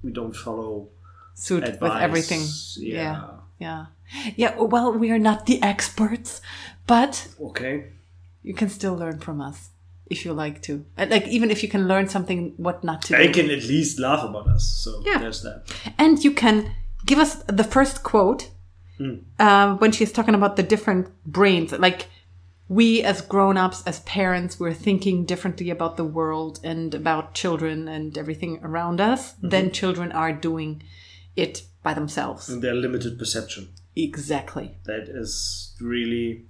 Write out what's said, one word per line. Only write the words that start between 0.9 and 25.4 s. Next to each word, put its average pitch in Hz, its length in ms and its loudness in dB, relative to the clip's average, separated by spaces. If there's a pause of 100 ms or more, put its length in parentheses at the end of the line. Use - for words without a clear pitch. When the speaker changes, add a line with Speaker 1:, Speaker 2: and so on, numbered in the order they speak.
Speaker 2:
Suit 175 280 -4
with 117 120 -4
Speaker 1:
advice. - 280 -2
Speaker 2:
everything. 165 380 0 (360)
Speaker 1:
Yeah. 156 440 -6 (380)
Speaker 2:
Yeah. - 0 -
Yeah. 160 260 -10 (500)
Yeah, 226 240 2
well, 233 340 2
we 226 180 2
are 226 80 4
not 214 260 4
the 247 180 4
experts, 208 800 -2 (460)
but 247 400 4 (120)
Speaker 1:
Okay. 143 460 -6 (580)
Speaker 2:
you 196 100 -10
can 196 160 -2
still 196 260 -4
learn 165 240 -6
from 151 200 -8
us 143 300 -12 (400)
if - 160 -8
you 170 80 -6
like 151 300 -6
to. 147 220 -8 (120)
Uh, 196 120 -2
like, 208 180 4
even 226 240 2
if 208 100 -2
you 202 80 -4
can 196 180 0
learn 190 200 2
something, 185 500 -4
what 175 260 -4
not 160 200 -4
to - 140 2
Speaker 1:
I 160 100 10
Speaker 2:
do. 165 60 4
Speaker 1:
can 165 180 4
at 135 140 -4
least 139 340 0
laugh 139 240 2
about 104 240 -4
us, - 180 6
so - 400 -4
Speaker 2:
Yeah. 370 140 0
Speaker 1:
there's - 240 -8
that. - 200 -12 (340)
Speaker 2:
And 302 260 8
you 285 80 8
can 214 400 4 (340)
give 277 140 4
us 294 160 4 (120)
the 202 160 2
first 269 400 2
quote, 214 460 4 (480)
Speaker 1:
Hmm. 131 180 -6 (220)
Speaker 2:
uh, 202 380 8
when 220 160 6
she's 220 200 2
talking 226 220 4
about 202 220 4
the 190 80 2
different 190 460 2 (160)
brains. 170 480 4
Like, 185 340 2 (640)
we 226 340 6
as 190 180 0
grown-ups, 190 640 2
as 170 160 -6
parents, 180 580 -2
we're 170 140 -2
thinking 190 520 0
differently 180 440 -4